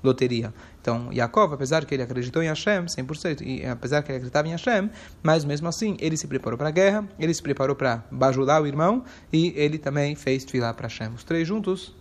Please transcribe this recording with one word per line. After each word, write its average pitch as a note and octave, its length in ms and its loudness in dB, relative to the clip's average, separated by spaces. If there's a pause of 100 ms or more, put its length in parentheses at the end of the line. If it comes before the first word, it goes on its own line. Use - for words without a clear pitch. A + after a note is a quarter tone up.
loteria. B2 500 2 (280)
Então, A#2+ 320 -2
Yaakov, D3 420 2
apesar C#3 300 0
que C#3+ 100 -4
ele C3 80 -2
acreditou B2 400 -2
em D#3+ 60 0
Hashem, F3 400 0
cem C3 160 -6
por D3+ 120 -8
cento, D3+ 280 -4
e C3 200 -6
apesar B2+ 380 -2
que D3 80 -8
ele C3 60 -4
acreditava C#3 320 -2
em E3 40 -4
Hashem, G#3 380 0 (320)
mas D#3+ 220 4
mesmo D3 240 -2
assim, G3+ 320 -2
ele D#3 160 0
se D#3 100 -6
preparou B2+ 320 -4
pra D3 120 -2
guerra, G3 360 4 (120)
ele D#3+ 140 2
se D#3+ 100 -2
preparou C3+ 340 0
pra A#2 340 0
bajular C3+ 520 4
o D3 40 0
irmão, E3+ 380 2 (260)
e E3 260 4
ele D3+ 220 2
também C#3+ 360 0
fez C3+ 300 0
tefilá A#2 280 0
pra A#2 140 -8
Hashem. A2+ 280 -8
Os A#2 100 -16
três E3 240 0
juntos. F#3+ 520 -2